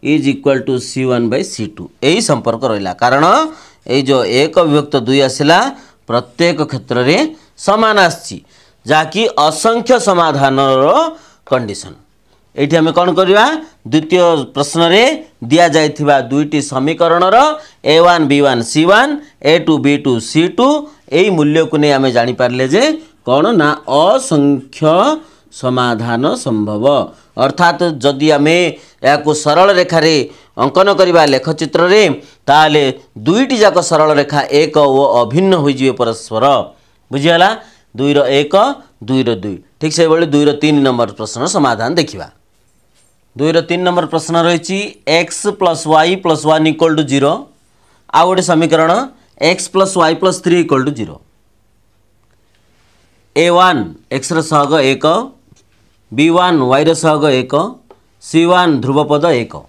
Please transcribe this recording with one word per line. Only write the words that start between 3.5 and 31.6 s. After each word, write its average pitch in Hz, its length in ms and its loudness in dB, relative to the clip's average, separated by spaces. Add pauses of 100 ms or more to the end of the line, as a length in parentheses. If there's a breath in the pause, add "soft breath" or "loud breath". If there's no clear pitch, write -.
ଏଇ 139 140 0
ଯୋଉ 135 140 2 (200)
ଏକ 156 120 -2 (140)
ବିଭକ୍ତ 147 260 -2 (120)
ଦୁଇ 135 220 0
ଆସିଲା, 151 300 2 (500 loud breath)
ପ୍ରତ୍ୟେକ 151 500 -2 (120)
କ୍ଷେତ୍ରରେ 123 460 -2 (500 loud breath)
ସମାନ 214 300 0 (120)
ଆସିଛି, 156 300 -10 (480 soft breath)
ଯାହାକି 156 360 0 (240)
ଅସଂଖ୍ୟ 233 480 0 (140)
ସମାଧାନର 139 800 2 (640 loud breath)
କଣ୍ଡିସନ। 104 420 -6 (640)
ଏଇଠି 147 200 -2
ଆମେ 160 160 2
କ'ଣ 175 240 2
କରିବା? 190 280 4 (440 loud breath)
ଦ୍ୱିତୀୟ 156 320 0 (340)
ପ୍ରଶ୍ନରେ 170 480 0 (480 loud breath)
ଦିଆଯାଇଥିବା 151 680 2 (140)
ଦୁଇଟି 147 300 -2 (100)
ସମୀକରଣର 165 680 0 (560 loud breath)
ଏ 156 40 4 (100)
ୱାନ୍ 170 240 4
ବି 143 160 2
ୱାନ୍ 127 240 0
ସି 156 200 0
ୱାନ୍, 254 220 2 (380 loud breath)
ଏ - 40 4 (120)
ଟୁ 156 80 2 (100)
ବି 143 100 2 (100)
ଟୁ 139 160 0
ସି 156 220 -2 (140)
ଟୁ, 254 120 2 (500 loud breath)
ଏଇ 202 180 2
ମୂଲ୍ୟକୁ 156 460 0
ନେଇ 147 140 2
ଆମେ 135 200 0
ଜାଣିପାରିଲେ 123 580 -2
ଯେ 214 80 2 (440 loud breath)
କ'ଣ 139 180 0 (160)
ନା 147 80 2 (340)
ଅସଂଖ୍ୟ 147 800 0 (680 loud breath)
ସମାଧାନ 123 840 -2
ସମ୍ଭବ। 107 520 -4 (500 soft breath)
ଅର୍ଥାତ୍ 175 460 0 (160)
ଯଦି 139 340 0
ଆମେ 147 240 2 (460 loud breath)
ଏହାକୁ 147 320 2
ସରଳ 151 380 2
ରେଖାରେ 165 420 2 (440 loud breath)
ଅଙ୍କନ 180 360 2
କରିବା 170 300 4
ଲେଖଚିତ୍ରରେ, 160 800 0 (440 loud breath)